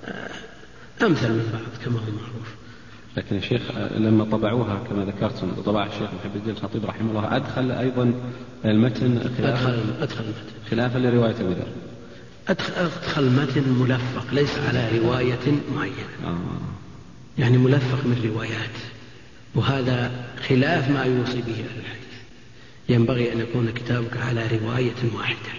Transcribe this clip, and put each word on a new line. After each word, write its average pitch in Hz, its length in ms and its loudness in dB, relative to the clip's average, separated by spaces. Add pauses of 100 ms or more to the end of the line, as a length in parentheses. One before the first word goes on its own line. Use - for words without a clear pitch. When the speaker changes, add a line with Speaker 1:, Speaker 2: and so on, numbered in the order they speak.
Speaker 1:
آه، - 240 -8 (760)
أمثل 131 240 4
من 113 240 2
بعض - 320 -8
كما 120 140 0
هو 107 40 -4
معروف. - 440 -8 (680)
Speaker 2:
لكن - 180 -2
يا 95 60 0
شيخ، 123 200 2 (160)
آه، - 200 -4
لما 110 280 6
طبعوها 110 640 0
كما 101 160 0
ذكرتم، 98 460 -2 (140)
طبع 104 200 2
الشيخ 104 160 -6
محب 101 340 -6
الدين 104 180 -4
الخطيب 104 320 -4
رحمه 107 240 -2
الله، 107 260 0
أدخل 131 360 0
أيضا 123 420 2 (520)
المتن 117 540 4 (180)
خلاف 127 300 2
Speaker 1:
أدخل، 120 160 2 (180)
أدخل 113 220 -4
المتن. - 480 -10
Speaker 2:
خلافا 123 260 2
لرواية 120 380 4
أبي 92 180 0
ذر. 82 140 -4 (800)
Speaker 1:
أدخ-، - 300 -2
أدخل 156 520 2
متن 131 400 4
ملفق 123 640 2
ليس 143 260 2
على 120 400 2
رواية 127 640 2 (140)
معينة. - 200 -4 (300)
Speaker 2:
آه. 85 140 -2 (1000)
Speaker 1:
يعني 127 200 6
ملفق 127 480 4
من 113 280 2
روايات، - 440 -4 (760)
وهذا 123 560 2 (380)
خلاف 139 400 4
ما 139 140 4
يوصي 123 380 2
به 113 120 -2
أهل - 260 -6
الحديث. - 200 -10 (880)
ينبغي 120 440 4
أن 117 60 -2
يكون 117 360 0
كتابك 117 420 -2
على 120 300 0 (100)
رواية 117 580 0
واحدة. - 440 -4